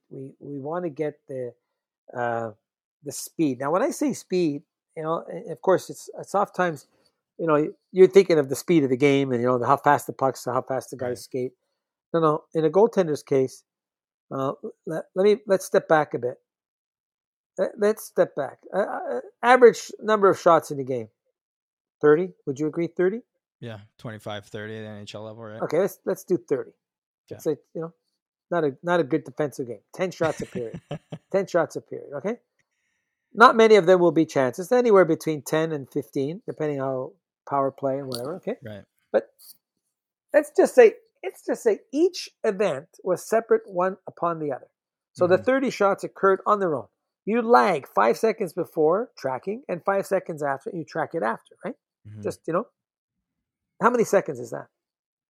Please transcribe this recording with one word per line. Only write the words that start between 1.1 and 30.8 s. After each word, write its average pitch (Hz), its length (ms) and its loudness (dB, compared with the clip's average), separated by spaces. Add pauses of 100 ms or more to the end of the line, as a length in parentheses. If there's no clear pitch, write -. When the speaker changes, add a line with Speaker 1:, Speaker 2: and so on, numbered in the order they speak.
Speaker 1:
the, 127 260 -10 (600)
uh, 117 360 -4 (520)
the 143 80 -12
speed. 135 480 -4
Now, 139 120 -4
when 185 100 0
I 277 100 -2
say 277 220 -4
speed, 160 500 -4 (320)
you 160 80 -10
know, 165 260 -4
and 170 220 -12
of 151 100 -16
course, - 280 0
it's, - 200 -16 (100)
it's 151 160 -8
oftentimes, 180 520 -4 (500)
you 170 100 -4
know, 151 240 2 (200)
you're 185 160 8
thinking 180 300 6
of 135 120 0
the 139 60 -4
speed 165 280 2
of 127 60 0
the 127 80 0
game 139 340 2
and, 117 100 -2
you 123 60 0
know, 127 100 2
the, 120 80 -2
how 135 120 4
fast 143 300 2
the - 60 -10
pucks, - 320 -4
how 123 160 -2
fast 127 300 -6
the 131 60 -16
guys 123 120 -6
Speaker 2:
Right. 123 80 -6
Speaker 1:
skate. 127 340 -8 (640)
No, 165 60 2
no. 156 240 0 (100)
In 160 120 0
a 156 40 4
goaltender's 185 540 2
case, 135 400 -2 (680)
uh, 135 220 -6 (320)
let, 170 200 -8 (100)
let 190 80 0
me, 208 140 4 (100)
let's 190 180 0
step - 220 0
back 151 260 2
a 139 60 -4
bit. 123 160 -6 (1200)
Let, 185 200 -2
let's 214 260 0
step - 320 -2
back. 139 220 -8 (160)
Uh, 185 60 -2
uh, 262 400 -4 (240)
average 240 480 6 (100)
number 208 280 2
of 165 100 2
shots 165 320 4
in 139 80 -8
a 135 40 -6
game, 120 260 -8 (920)
thirty? 160 300 4 (140)
Would 135 140 -6
you 156 80 -2
agree, 160 200 -4
thirty? 190 320 -2 (400)
Speaker 2:
Yeah, 110 200 -14 (200)
twenty-five, 104 480 -12
thirty 110 300 -12
at 110 40 -12
the 107 60 -14
N 104 160 -14
H 101 120 -18
L 107 80 -12
level, 110 200 -16
right? 110 180 -12
Speaker 1:
Okay, 143 180 -2
let's, 190 260 -2
let's 190 180 -6
do 180 140 -2
thirty. - 340 -4 (580)
Speaker 2:
Yeah. - 80 -16
Speaker 1:
It's - 80 -12
like, 156 140 -4 (160)
you 175 60 -10
know, 165 120 -12 (560)
not 170 140 -2
a, 135 180 -2
not 175 180 0
a 165 40 2
good 139 200 -2
defensive 139 440 -8
game. 110 140 -16 (120)
Ten 185 180 -4
shots 156 300 -4
a 120 60 -10
period. 123 340 -12 (240)